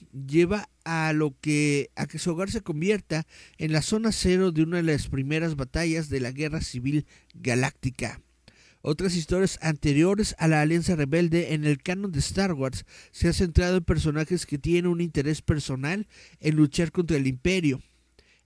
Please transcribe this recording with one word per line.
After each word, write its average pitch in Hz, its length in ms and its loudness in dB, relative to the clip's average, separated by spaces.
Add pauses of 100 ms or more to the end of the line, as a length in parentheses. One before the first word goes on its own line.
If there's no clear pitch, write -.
(120)
lleva 165 580 0 (140)
a 160 300 0
lo 151 260 0
que, 147 560 0
a 143 120 -4
que 151 120 -10
su 175 120 -2
hogar 185 200 -4
se 220 100 -4
convierta 170 640 -2 (320)
en 156 140 -2
la 156 100 2
zona 220 300 0
cero 185 400 2
de 156 120 2
una 170 140 0
de 170 60 0
las 156 240 0
primeras 151 480 -2
batallas 160 540 -2
de 139 100 -2
la 123 140 -4
Guerra 151 260 -4
Civil 139 460 -2 (280)
Galáctica. 127 880 -4 (600)
Otras 175 340 -2
historias 180 460 0
anteriores 160 800 2
a 165 80 2
la 156 140 4
Alianza 165 340 2
Rebelde 160 580 0
en 151 120 -2
el 147 160 2
canon 190 300 -4
de 143 80 -2
Star 190 340 0
Wars 131 320 -4 (260)
se - 160 0
han 170 60 4
centrado 180 440 4
en 175 60 2
personajes 156 600 0
que 147 120 -6
tienen 175 300 2
un 170 140 0
interés 151 400 -2
personal 151 680 -4 (320)
en 156 160 0
luchar 151 360 2
contra 165 260 0
el 135 100 0
Imperio. 147 540 0 (640)